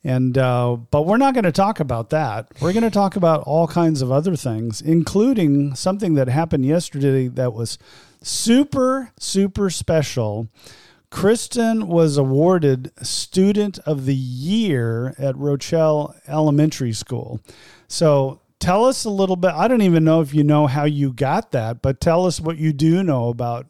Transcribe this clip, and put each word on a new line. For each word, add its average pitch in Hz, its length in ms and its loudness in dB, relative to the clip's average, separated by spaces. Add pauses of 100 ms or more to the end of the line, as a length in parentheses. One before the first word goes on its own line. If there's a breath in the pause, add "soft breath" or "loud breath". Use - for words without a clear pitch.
and, 127 340 0
uh, 123 400 0 (140)
but 147 160 2
we're 208 100 2
not 269 160 2
gonna 208 180 2
talk 196 280 0
about 120 320 -4
that. 113 400 -4 (100)
We're 170 120 0
gonna 226 180 0
talk 202 240 0
about 165 260 2
all 160 260 0
kinds 160 360 0
of 127 80 -2
other 156 240 2
things, 113 460 -6
including 160 920 2
something 190 400 -2
that 135 140 2
happened 151 360 0
yesterday 139 680 0
that 123 260 -4
was 113 240 -8 (420 soft breath)
super, 262 1000 0
super 196 520 -2
special. 117 760 -2 (640 loud breath)
Kristen 226 760 0
was 165 300 2
awarded 139 720 2 (100)
Student 202 800 0
of 143 260 -4
the 139 100 0
Year 131 1000 -2
at 135 180 -4
Rochelle 147 800 0 (120)
Elementary 147 680 0
School. - 480 -10 (460 loud breath)
So 139 520 0 (200)
tell 202 260 0
us 262 180 0
a 226 60 -6
little 196 260 0
bit. 180 160 0
I 160 160 0
don't 247 140 2
even 170 240 4
know 160 160 4
if 143 120 -4
you 147 120 2
know 151 220 4
how 147 180 -2
you 143 260 -2
got 139 400 -4
that, 120 300 -4
but 131 180 -2
tell 175 260 2
us 175 140 -2
what 165 180 -6
you 156 140 0
do 160 320 2
know 131 240 0
about 120 420 -6